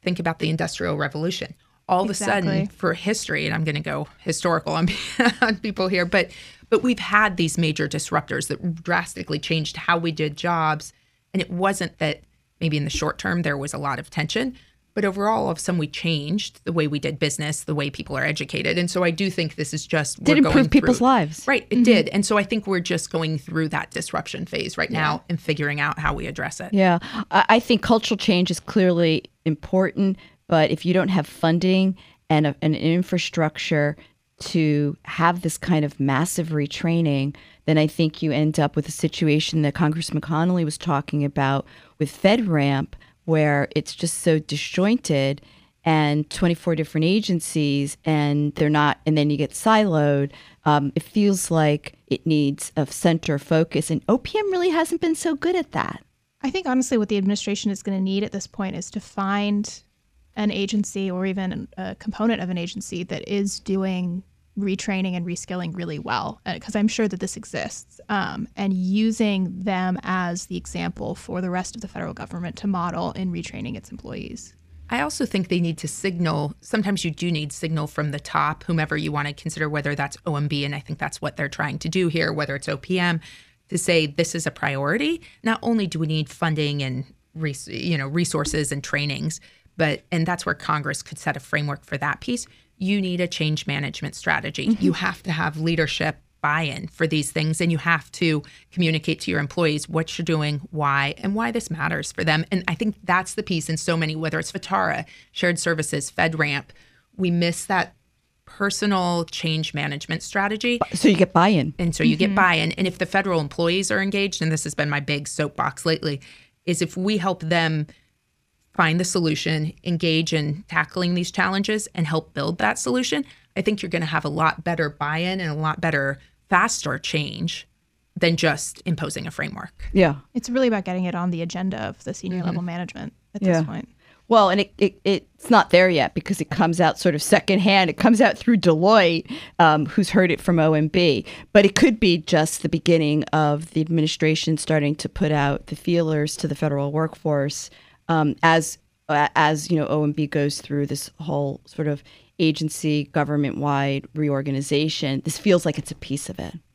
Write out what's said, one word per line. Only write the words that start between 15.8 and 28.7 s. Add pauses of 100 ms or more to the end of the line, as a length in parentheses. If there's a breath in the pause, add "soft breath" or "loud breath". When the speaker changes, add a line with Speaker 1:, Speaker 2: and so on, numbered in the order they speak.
Speaker 1:
we
changed
the
way
we
did
business,
the
way
people
are
educated.
And
so
I
do
think
this
is
just,
Speaker 3:
Did
Speaker 1:
we're
Speaker 3:
improve
Speaker 1:
going
Speaker 3:
people's
Speaker 1:
through
Speaker 3:
lives.
Speaker 1:
Right,
it
Speaker 2:
Mm-hmm.
Speaker 1:
did.
And
so
I
think
we're
just
going
through
that
disruption
phase
right
Speaker 3:
Yeah.
Speaker 1:
now
and
figuring
out
how
we
address
it.
Speaker 3:
Yeah, (320 loud breath)
I,
I
think
cultural
change
is
clearly (200)